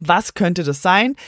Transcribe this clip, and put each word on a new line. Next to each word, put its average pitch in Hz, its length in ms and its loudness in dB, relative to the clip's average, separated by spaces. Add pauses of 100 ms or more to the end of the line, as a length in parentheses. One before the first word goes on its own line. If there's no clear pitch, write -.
Was 175 340 0
könnte 175 300 0
das 143 180 -4
sein? 208 320 2 (140)